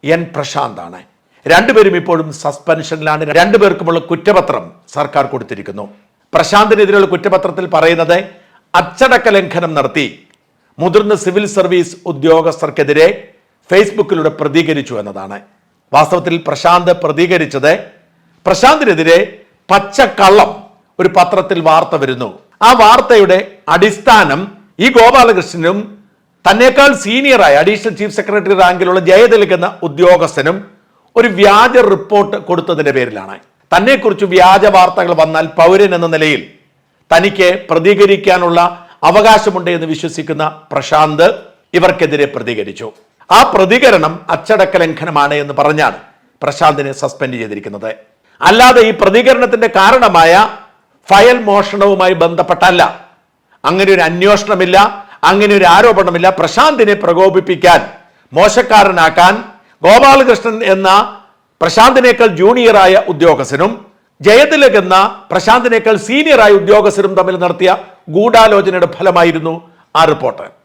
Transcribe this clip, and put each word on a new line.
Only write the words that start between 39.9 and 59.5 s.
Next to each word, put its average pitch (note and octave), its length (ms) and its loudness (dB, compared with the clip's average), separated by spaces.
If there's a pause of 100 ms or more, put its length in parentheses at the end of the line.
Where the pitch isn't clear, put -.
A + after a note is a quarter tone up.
പ്രശാന്ത് D3+ 560 0 (460)
ഇവർക്കെതിരെ E3 520 0
പ്രതികരിച്ചു. A2+ 640 -10 (400)
ആ G3+ 80 4 (160)
പ്രതികരണം F#3+ 580 2 (160)
അച്ചടക്ക F#3+ 480 -2
ലംഘനമാണ് D#3 560 -2
എന്ന് C#3+ 200 -6
പറഞ്ഞാണ് C#3+ 460 -2 (420)
പ്രശാന്തിനെ D3 500 -2
സസ്പെൻഡ് C3 460 -8
ചെയ്തിരിക്കുന്നത്. G#2 580 -12 (460)
അല്ലാതെ A#3+ 400 4
ഈ A3 100 2
പ്രതികരണത്തിന്റെ A#3 760 0
കാരണമായ F#3+ 840 2 (580)
ഫയൽ A3+ 320 4
മോഷണവുമായി G3 760 0
ബന്ധപ്പെട്ടല്ല. E3+ 680 0 (840)
അങ്ങനെ F#3+ 280 -2
ഒരു F#3 100 2
അന്വേഷണമില്ല, F#3 760 0 (460)
അങ്ങനെ G3+ 320 2
ഒരു F#3 100 2
ആരോപണമില്ല. F#3 640 2
പ്രശാന്തിനെ A3 640 0
പ്രകോപിപ്പിക്കാൻ, F3+ 880 0 (520)
മോശക്കാരനാക്കാൻ F#3+ 1000 2 (520)